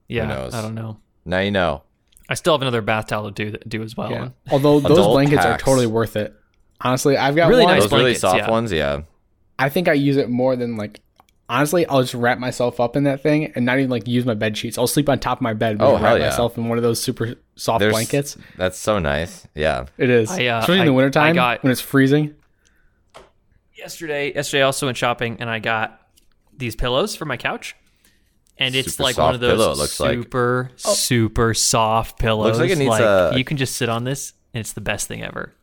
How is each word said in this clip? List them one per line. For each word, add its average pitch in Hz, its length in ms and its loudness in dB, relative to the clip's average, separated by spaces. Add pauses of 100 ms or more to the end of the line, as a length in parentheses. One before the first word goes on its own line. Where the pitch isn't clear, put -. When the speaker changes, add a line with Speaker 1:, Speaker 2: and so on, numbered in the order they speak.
Speaker 1:
Who 120 80 -8
Speaker 2:
Yeah, 113 100 -2
Speaker 1:
knows? 127 280 -8
Speaker 2:
I 117 60 -6
don't 110 140 -8
know. 110 240 -12 (260)
Speaker 1:
Now 90 140 -2
you 101 120 0
know. 87 320 -2 (460)
Speaker 2:
I 127 60 -4
still 165 200 0
have 131 80 0
another 120 180 -2
bath 107 280 -2
towel 107 220 -6
to 104 200 -6
do, 107 80 -10 (100)
do 110 140 -6
as 113 140 -12
well. 110 140 -6
Speaker 3:
Yeah. 117 180 -6 (220)
Although 147 300 4
those 143 120 2
Speaker 1:
Adult 151 200 6
Speaker 3:
blankets 139 320 4
Speaker 1:
packs. 78 180 0
Speaker 3:
are - 20 -8
totally 131 220 4
worth 110 300 -2
it. 104 180 -6 (460)
Honestly, 127 380 2
I've 139 180 2
got 165 140 6
Speaker 2:
Really 170 140 6
Speaker 3:
one. 175 100 6
Speaker 2:
nice - 80 6
Speaker 1:
Those 104 100 0
really - 120 6
Speaker 2:
blankets, 120 180 2
Speaker 1:
soft 92 160 4
Speaker 2:
yeah. 104 120 0
Speaker 1:
ones, 113 220 0
yeah. 71 280 0 (580)
Speaker 3:
I 135 100 0
think 175 200 0
I 165 40 4
use 139 240 2
it 120 140 0
more 127 260 0
than, 120 200 -6
like, 104 240 -10 (500)
honestly, 151 360 2
I'll 135 140 2
just 127 140 -2
wrap 120 240 0
myself 123 420 -2
up 120 160 0
in 143 80 2
that 139 180 -2
thing 151 320 0
and 120 120 -2
not 123 120 2
even, 135 120 0
like, 117 180 -4
use 123 160 0
my 127 100 0
bed 107 220 -2
sheets. - 220 -8
I'll 120 80 0
sleep 143 240 0
on 127 100 2
top 127 180 -2
of - 40 -10
my 113 100 -2
bed, 110 240 -2
but 110 80 0
Speaker 1:
Oh, 131 40 6
Speaker 3:
I'll 139 80 6
wrap - 60 -2
Speaker 1:
hell 107 160 4
yeah. 76 120 0
Speaker 3:
myself 117 260 -2
in 117 140 -4
one 117 80 -2
of 117 40 0
those 117 180 0
super 120 340 -4 (200)
soft 113 260 -2
Speaker 1:
There's 107 120 4
Speaker 3:
blankets. 139 460 -2 (180)
Speaker 1:
That's 92 220 -4
so 107 200 0
nice. 78 560 -4
Yeah. 73 300 -2 (140)
Speaker 3:
It 131 100 2
is. 117 220 4
Speaker 2:
I, 107 160 -2
uh, 117 140 0
Speaker 3:
Especially 170 160 2
in 190 60 4
Speaker 2:
I, - 40 4
Speaker 3:
the 139 80 4
wintertime 135 300 2
Speaker 2:
I 156 100 4
got 123 280 0
Speaker 3:
when 135 100 2
it's 120 100 -2
freezing. 143 520 2 (1400)
Speaker 2:
Yesterday, 147 580 -6
yesterday 143 280 0
I 135 40 6
also 135 200 0
went 123 100 -4
shopping 120 440 -2
and 117 100 -6
I 113 80 -4
got 110 420 -4 (560)
these 123 180 -6
pillows 135 400 -2
for 165 120 -12
my 131 100 -6
couch. - 400 -8 (800)
And 131 200 -2
it's 131 160 -2
Speaker 1:
Super - 100 -6
Speaker 2:
like 127 160 0
one 78 60 2
Speaker 1:
soft 80 100 4
Speaker 2:
of 117 60 -6
those 120 180 2
Speaker 1:
pillow, 95 140 2
it 69 60 -4
looks 73 220 -4
like. 71 160 0
Speaker 2:
super, 123 540 -2 (140)
Speaker 3:
Oh. 208 100 2
Speaker 2:
super 113 600 2
soft 110 640 0
pillows. 110 260 2
Speaker 1:
Looks 113 140 2
like 170 100 2
it 180 80 0
needs 131 120 2
Speaker 2:
Like, 110 120 2
Speaker 1:
a 95 340 4
Speaker 2:
you 127 80 0
can - 120 -6
just 131 200 -4
sit 120 120 -2
on 117 160 -4
this 135 280 -8 (220)
and 117 60 -6
it's 107 120 -10
the - 80 -14
best 104 280 -6
thing 110 160 -12
ever. - 380 -12